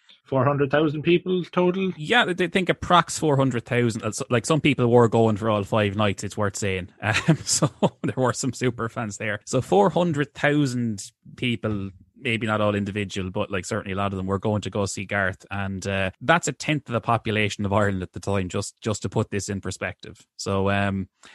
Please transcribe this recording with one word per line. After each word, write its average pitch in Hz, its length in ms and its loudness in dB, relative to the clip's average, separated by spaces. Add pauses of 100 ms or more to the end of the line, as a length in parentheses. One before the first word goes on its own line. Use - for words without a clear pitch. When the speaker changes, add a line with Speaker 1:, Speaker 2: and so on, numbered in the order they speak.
(260)
Speaker 1:
four 131 200 2
hundred 139 260 2
thousand 151 320 2
people 175 400 2
total? 180 540 0
Speaker 2:
Yeah, 202 280 2
they, 180 80 -2
they 180 140 0
think 180 220 0
approx - 500 2
four 151 160 2
hundred 127 300 0
thousand. 120 380 0
Uh, 110 80 -2
so, - 180 -8
like, 120 160 2
some 156 160 2
people 127 260 2
were 117 220 8
going 113 260 4
for 110 140 -2
all 104 140 2
five 104 320 0
nights, 104 280 0
it's 101 140 -8
worth 101 180 -2
saying. 92 400 -4
<laughs> - 80 -16
Um, 110 400 2
so - 260 0 (180)
<laughs> - 160 -6
there 131 120 -4
were 123 180 2
some 127 200 -4
super 117 360 -2
fans 107 280 -8
there. 107 280 -6
So 131 160 0
four 190 280 4
hundred 156 440 -2
thousand 123 800 -2 (240)
people, 107 560 -4 (260)
maybe 113 300 -2
not 107 140 0
all 104 120 2
individual, 101 580 -4
but, 104 200 -4
like, 95 140 -4
certainly 98 280 -6
a 95 40 -4
lot 101 160 -2
of 95 40 -4
them 95 100 -4
were 98 120 0
going 107 220 0
to 98 80 -8
go 101 160 -2
see 95 200 -8
Garth. 95 460 -4
And, 98 340 -6
uh, 95 260 -2 (100)
that's 165 260 2
a 143 60 -4
tenth - 340 -4
of 120 60 -6
the 113 80 0
population 107 640 0
of 98 80 0
Ireland 101 280 2
at 90 120 -8
the - 80 -12
time, 98 260 -2
just, - 340 -6
just 107 200 -4
to 107 80 -4
put 110 200 -2
this 101 200 -6
in 98 100 -4
perspective. - 680 -10 (120)
So, 98 320 0
um, 98 400 0 (260)